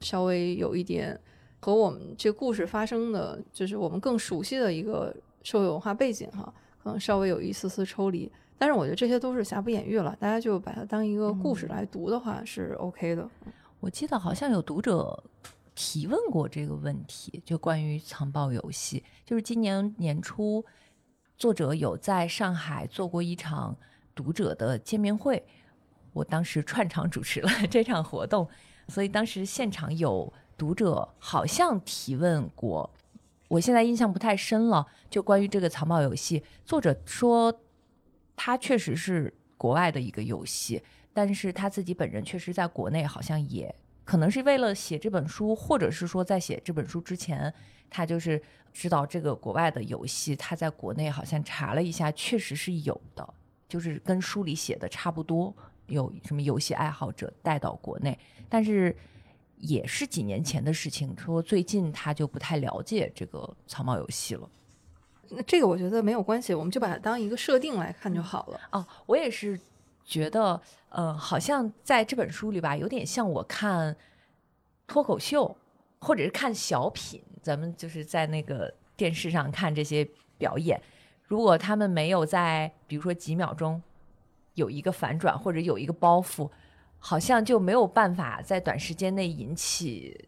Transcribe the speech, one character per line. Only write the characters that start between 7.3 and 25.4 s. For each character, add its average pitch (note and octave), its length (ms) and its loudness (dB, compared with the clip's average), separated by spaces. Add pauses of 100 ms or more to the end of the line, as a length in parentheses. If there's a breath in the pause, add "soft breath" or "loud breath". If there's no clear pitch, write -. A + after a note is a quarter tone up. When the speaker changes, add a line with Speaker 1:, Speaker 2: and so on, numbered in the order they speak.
Speaker 1:
一 F#3+ 140 -4
丝 F#3+ 160 -6
丝 F#3+ 160 -2
抽 G3 240 -2
离。 F3+ 200 -4 (260 soft breath)
但 C#4+ 140 2
是 - 20 4
我 G3+ 140 2
觉 C#3 40 -2
得 F3 60 -2
这 A#3 140 2
些 B3 100 4
都 B3+ 160 -2
是 A#3+ 80 0
瑕 G#3 160 -4
不 G3+ 100 -2
掩 A3+ 160 -2
瑜 G#3+ 120 0
了， F#3+ 220 0
大 G#3 100 0
家 A3+ 100 0
就 A3 180 0
把 G3 140 -6
它 G#3 140 -8
当 G#3+ 200 0
一 G#3 120 0
个 G#3 160 2
故 G3 200 0
事 F3+ 120 -2
来 G3 200 -4
读 F3+ 240 -6
的 A#3 80 2
话 A3+ 280 -6
是 - 340 -6
OK F3 340 -2
的。 E3+ 160 -4 (160)
Speaker 2:
嗯。 - 60 -14 (300 loud breath)
我 F#3+ 80 -4
记 D4 180 -6
得 B3+ 100 0
好 F3+ 160 -2
像 C#4 180 -2
有 F#3+ 100 4
读 D3+ 200 -4
者 C#2+ 400 0 (540)
提 - 320 -4
问 C4 100 2 (120)
过 E3 180 0
这 D3 180 -6
个 D3 80 -6
问 C#3+ 320 -4
题， - 380 -16
就 E3 140 -2
关 D#3+ 260 0
于 D3+ 160 -2
藏 C#3+ 320 -8
宝 C#3 220 0
游 - 180 -4
戏， - 320 -6 (220 soft breath)
就 A#3 100 -2
是 A3 60 0
今 A3+ 180 -2
年 G3+ 380 0
年 D#3 240 0
初 G#3+ 420 -2 (720 soft breath)
作 A#3 180 4
者 D3 220 0
有 D3+ 220 0
在 F#3 280 2
上 F3+ 300 -2
海 D3 320 -6
做 - 180 -4
过 F3 160 0
一 F3 140 -2
场 D3 400 -4 (400 soft breath)
读 C3+ 160 -4
者 E3 240 0
的 A#2 240 0
见 - 180 -2
面 G#3 200 2
会， C4+ 260 0 (720 soft breath)